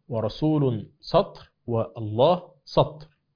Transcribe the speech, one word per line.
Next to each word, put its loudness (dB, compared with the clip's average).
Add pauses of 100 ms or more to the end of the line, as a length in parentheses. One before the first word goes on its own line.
ورسول -2 (100)
سطر -2 (160)
والله 0 (140)
سطر، -2 (280)